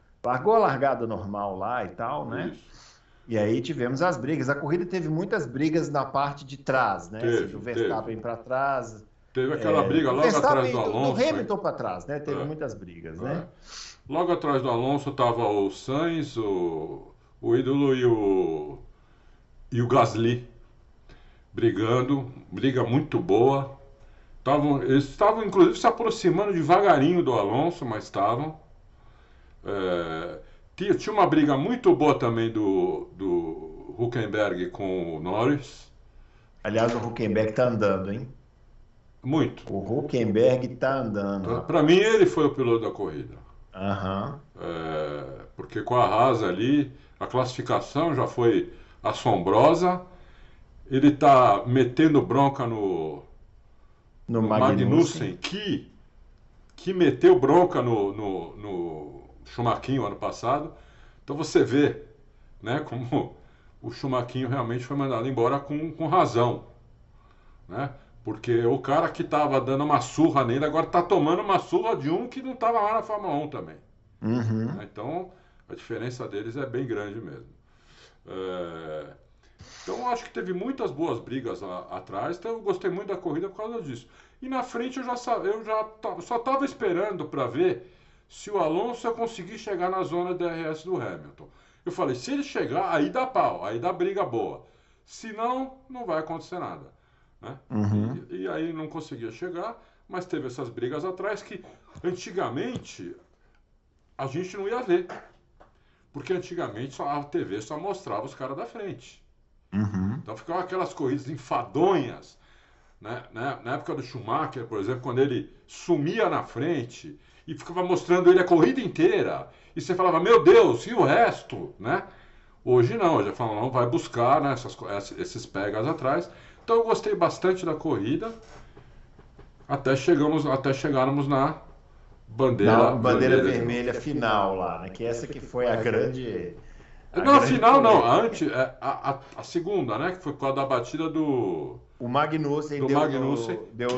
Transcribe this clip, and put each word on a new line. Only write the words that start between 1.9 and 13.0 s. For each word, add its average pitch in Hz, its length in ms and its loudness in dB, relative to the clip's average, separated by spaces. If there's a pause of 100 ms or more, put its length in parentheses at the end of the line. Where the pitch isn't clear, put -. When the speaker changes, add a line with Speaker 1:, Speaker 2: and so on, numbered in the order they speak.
Speaker 1:
tal, 123 380 -8
né? 160 240 -6
Speaker 2:
Isso. - 240 -20 (540)
Speaker 1:
E 113 60 -2
aí 110 240 2
tivemos 131 400 -4
as 175 160 0
brigas. 131 320 -4
A 143 60 2
corrida 156 320 -2
teve 170 200 -4
muitas 165 380 -2
brigas 147 460 -2
na 143 120 0
parte 143 440 -4
de 139 100 -16
trás, 101 540 0
né? 107 100 -10
Speaker 2:
Teve, 117 240 0
Speaker 1:
Assim, 98 80 -10
do 107 60 -12
Verstappen 113 480 -2
Speaker 2:
teve. 110 160 -8
Speaker 1:
pra 117 160 -6
trás. 127 640 -4 (300)
Speaker 2:
Teve 131 180 0
aquela 107 320 2
Speaker 1:
É, - 20 -2
Speaker 2:
briga - 220 2
Speaker 1:
do 127 80 0
Speaker 2:
logo 143 60 2
Speaker 1:
Verstappen 165 260 4
Speaker 2:
atrás 135 180 4
do - 40 0
Speaker 1:
e - 20 -2
do, 123 80 -2
Speaker 2:
Alonso, 117 320 0
Speaker 1:
do 247 160 2
Hamilton 240 260 -2
Speaker 2:
hein? 180 60 -4
Speaker 1:
pra 160 120 -2
trás, 101 340 -6
né? 147 140 -6
Teve 147 200 -6
Speaker 2:
É. 135 60 -6
Speaker 1:
muitas 151 260 -8
brigas, 85 480 -14